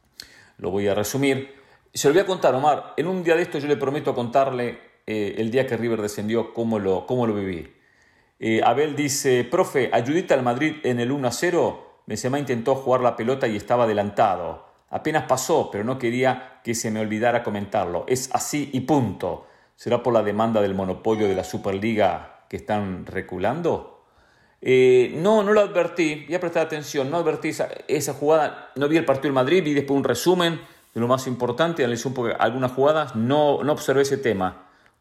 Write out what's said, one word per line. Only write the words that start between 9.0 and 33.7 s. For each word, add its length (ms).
"Profe, 480
ayudita 420
al 80
Madrid 400
en 180
el 120
uno 160
a 40
cero. 540
Benzema 340
intentó 340
jugar 280
la 120
pelota 320
y 100
estaba 280
adelantado. 840
Apenas 360
pasó, 460
pero 140
no 140
quería 640
que 100
se 160
me 80
olvidara 460
comentarlo. 640
Es 240
así 400
y 80
punto. 680
¿Será 260
por 100
la 100
demanda 380
del 140
monopolio 540
de 80
la 80
Superliga 1040
que 80
están 500
reculando?" 960
Eh, 580
no, 260
no 80
lo 80
advertí. 640
Voy 80
a 60
prestar 260
atención. 440
No 80
advertí 320
esa, 180
esa 280
jugada. 600
No 140
vi 80
el 80
partido 240
del 60
Madrid. 280
Vi 120
después 220
un 60
resumen 560
de 60
lo 60
más 220
importante. 560
Analicé 240
un 60
poco 160
algunas 320
jugadas. 420
No, 480
no 100